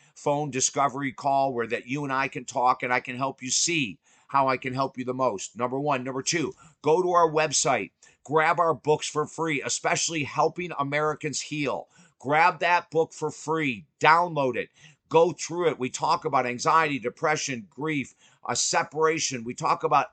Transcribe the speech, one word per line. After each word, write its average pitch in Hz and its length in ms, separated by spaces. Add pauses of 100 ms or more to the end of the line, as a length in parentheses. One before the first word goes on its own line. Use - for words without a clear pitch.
(140)
phone 147 360
discovery 135 640
call 139 400
where 117 140
that 110 200
you 143 180
and 135 80
I 135 160
can 127 180
talk 127 360
and 123 100
I 123 80
can 123 160
help 135 260
you 127 80
see 143 480 (300)
how 139 200
I 131 80
can 127 180
help 135 240
you 123 60
the 127 100
most. 120 420
Number 123 220
one. 139 260
Number 131 180
two, 165 320 (280)
go 160 200
to 175 100
our 170 180
website, 147 600 (340)
grab 156 340
our 165 160
books 147 340
for 147 180
free, 156 360
especially 151 640
Helping 160 540
Americans 147 640
Heal. 139 480 (300)
Grab 156 420
that 175 300
book 160 220
for 151 180
free, 147 540 (160)
download 151 560
it, - 140 (380)
go 165 240
through 170 360
it. 120 100
We 123 120
talk 156 340
about 135 220
anxiety, 147 520
depression, 123 680
grief, 147 460 (340)
uh, 120 60
separation. 156 880
We 123 100
talk 165 300
about 147 280